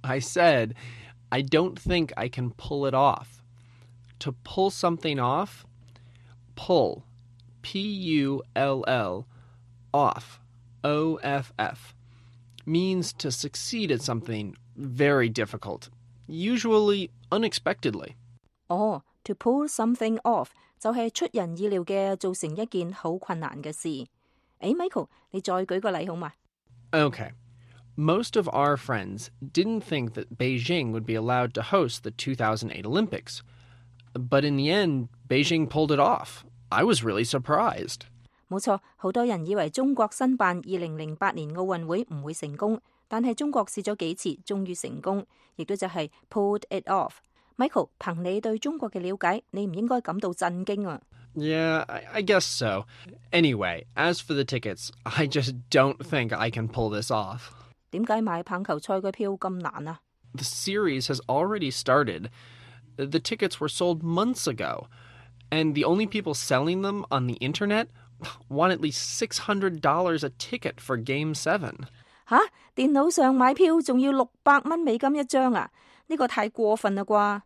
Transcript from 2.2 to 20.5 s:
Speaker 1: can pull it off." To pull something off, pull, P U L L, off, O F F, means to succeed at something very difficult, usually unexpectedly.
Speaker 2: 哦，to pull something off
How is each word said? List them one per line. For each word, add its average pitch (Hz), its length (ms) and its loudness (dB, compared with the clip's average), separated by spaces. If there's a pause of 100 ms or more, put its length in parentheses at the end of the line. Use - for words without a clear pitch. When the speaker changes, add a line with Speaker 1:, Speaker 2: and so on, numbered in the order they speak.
Speaker 1:
can 123 220 -4
pull 139 400 -4
it 131 60 0
off." - 440 2 (840)
To 131 120 -6 (100)
pull 190 280 0
something 165 480 -2
off, 143 440 -2 (920)
pull, - 480 2 (580)
P 190 640 -2
U 139 200 0 (120)
L 135 320 2
L, 104 400 -2 (640)
off, - 480 2 (420)
O 151 360 0
F 139 400 -2
F, - 360 -6 (720)
means 180 540 0
to 143 100 -4
succeed 165 600 -4
at 120 100 0
something 110 540 -4 (200)
very 135 540 2
difficult, 104 600 -6 (380)
usually 208 840 2 (180)
unexpectedly. - 840 -2 (540)
Speaker 2:
哦， 185 340 0 (200)
to 196 120 -4
pull 285 320 2
something 226 540 0
off 208 260 2 (320)